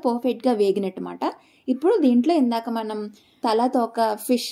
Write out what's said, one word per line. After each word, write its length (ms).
పర్ఫెక్ట్‌గా 540
వేగినట్టు 420
మాట. 200
ఇప్పుడు 260
దీంట్లో 300
ఇందాక 340
మనం 200
తలా 300
తోక 260
ఫిష్ 260